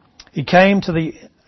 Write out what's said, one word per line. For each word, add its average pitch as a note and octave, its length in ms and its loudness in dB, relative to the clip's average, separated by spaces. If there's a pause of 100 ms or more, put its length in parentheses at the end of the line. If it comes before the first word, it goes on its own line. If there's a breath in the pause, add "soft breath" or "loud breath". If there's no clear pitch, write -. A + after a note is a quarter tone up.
(340)
"He D#3 100 -8
came F#3+ 380 2
to F3+ 100 -6
the D#3+ 240 -6 (320)